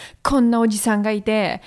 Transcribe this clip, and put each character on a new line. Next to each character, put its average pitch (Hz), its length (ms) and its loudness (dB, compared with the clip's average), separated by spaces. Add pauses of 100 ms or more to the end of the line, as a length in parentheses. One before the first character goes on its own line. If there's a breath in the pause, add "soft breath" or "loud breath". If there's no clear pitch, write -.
(240 loud breath)
「こ 277 160 2
ん 240 120 4
な 233 80 2
お 233 80 2
じ 214 100 -2
さ 214 180 0
ん 208 60 0
が 214 100 -2
い 208 100 -4
て、 214 460 -2